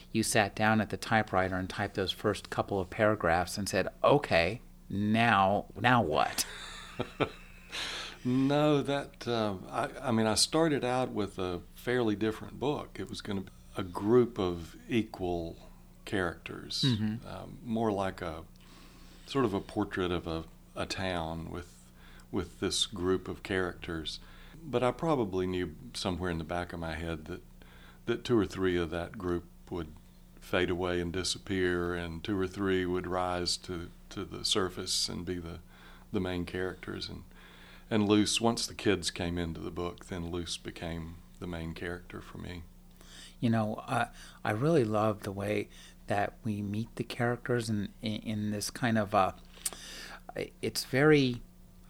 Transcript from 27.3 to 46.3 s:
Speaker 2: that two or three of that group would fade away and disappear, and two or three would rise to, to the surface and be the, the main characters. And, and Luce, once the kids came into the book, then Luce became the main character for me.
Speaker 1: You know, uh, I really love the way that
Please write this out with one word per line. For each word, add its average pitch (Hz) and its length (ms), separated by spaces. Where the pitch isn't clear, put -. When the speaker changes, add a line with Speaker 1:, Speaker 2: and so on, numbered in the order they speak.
Speaker 2:
that 117 180
two 120 160
or 95 60
three 92 320
of 85 140
that 87 260
group 87 260
would 82 220
fade 90 300
away 87 320
and 87 100
disappear, 90 840
and 85 300
two 104 160
or 95 80
three 95 380
would 90 200
rise 90 520
to, 87 320
to 101 120
the 92 220
surface - 640
and 87 160
be 90 140
the, 82 200
the 104 80
main 90 240
characters. 92 640
And, 80 140
and 107 180
Luce, 104 320
once 113 240
the - 80
kids 87 380
came 87 260
into 82 220
the 87 100
book, 87 380
then 85 240
Luce 87 260
became 85 580
the 98 60
main 82 300
character 87 460
for - 180
me. 85 240
Speaker 1:
You 117 120
know, 110 360
uh, 120 180
I 110 80
really 131 340
love 107 360
the 101 120
way 101 360
that 101 260